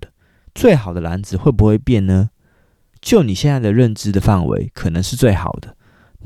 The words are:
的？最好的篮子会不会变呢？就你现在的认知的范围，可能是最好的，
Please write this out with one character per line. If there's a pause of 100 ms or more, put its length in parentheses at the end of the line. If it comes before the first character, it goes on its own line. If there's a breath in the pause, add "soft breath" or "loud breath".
的？ (420)
最
好
的
篮
子
会
不
会
变
呢？ (720)
就
你
现
在
的
认
知
的
范
围，
可
能
是
最
好
的， (500 soft breath)